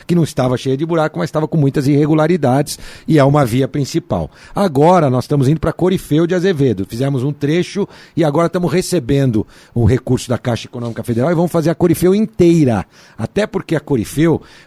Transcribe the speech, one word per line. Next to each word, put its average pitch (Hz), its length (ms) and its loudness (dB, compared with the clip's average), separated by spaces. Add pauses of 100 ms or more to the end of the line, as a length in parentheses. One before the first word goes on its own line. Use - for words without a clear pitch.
que 175 80 0
não 170 80 4
estava 127 360 -2
cheia 135 180 -2
de 147 80 -4
buraco, 160 340 -2
mas 170 100 -4
estava 156 200 -4
com - 80 -2
muitas 139 320 2
irregularidades, 147 880 2 (300)
e 151 120 4
é 135 40 6
uma 143 200 4
via 127 240 0
principal. 123 600 -4 (240)
Agora 165 560 2
nós 127 160 0
estamos 139 220 0
indo 156 140 2
pra 160 120 -2
Corifeu 170 540 0
de 175 80 -2
Azevedo. 139 500 0
Fizemos 131 380 -4
um 143 100 -2
trecho 170 540 -2 (300)
e 165 80 2
agora 160 240 0
estamos 175 240 -2
recebendo 139 760 0 (300)
um 117 80 2
recurso 123 440 0
da 120 80 -2
Caixa 117 300 -6
Econômica 117 380 -10
Federal 120 260 0
e 180 40 0
vamos 165 180 0
fazer 165 180 0
a 160 60 -2
Corifeu 175 400 2
inteira. 170 680 2 (320)
Até 202 300 -4
porque 170 300 -6
a 139 40 -2
Corifeu 139 600 0 (240)